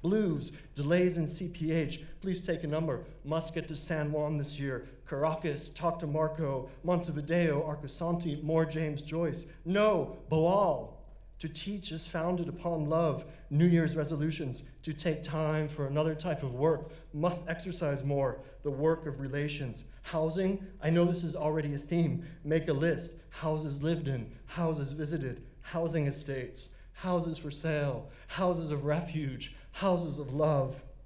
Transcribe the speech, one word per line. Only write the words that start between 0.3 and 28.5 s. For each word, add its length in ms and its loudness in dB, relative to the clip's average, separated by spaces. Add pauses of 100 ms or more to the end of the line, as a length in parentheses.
delays 440 4
in 80 2
C 220 -4
P 240 -2
H, 320 0 (160)
please 200 -2
take 220 -2
a 60 -4
number. 360 0 (200)
Must 320 -2
get 100 -4
to 80 -6
San 380 0
Juan 260 0
this 220 -4
year. 260 -2 (180)
Caracas, 640 0
talk 300 -2
to 80 -4
Marco. 640 0 (140)
Montevideo, 760 2
Arcosanti, 840 -2
more 200 6
James 380 -2
Joyce. 440 -2 (180)
No, 540 4 (100)
Boal. 640 4 (480)
To 80 -4
teach 420 -4
is 160 -4
founded 420 0
upon 400 -2
love. 360 4 (260)
New 160 8
Year's 300 6
resolutions. 680 -2 (220)
To 80 -4
take 300 0
time 460 0
for 180 -4
another 280 2
type 300 -2
of 100 -2
work. 380 2 (200)
Must 380 0
exercise 540 -2
more. 340 0 (240)
The 80 -2
work 340 2
of 160 -6
relations. 640 -4 (200)
Housing, 640 0 (160)
I 60 2
know 160 6
this 200 2
is 120 -4
already 380 0
a 40 -4
theme. 460 2 (200)
Make 240 2
a 40 4
list. 440 2 (120)
Houses 540 -2
lived 260 2
in, 220 -2 (160)
houses 460 0
visited, 500 -4 (180)
housing 460 0
estates, 640 -4 (220)
houses 440 0
for 140 -6
sale, 600 -2 (180)
houses 420 0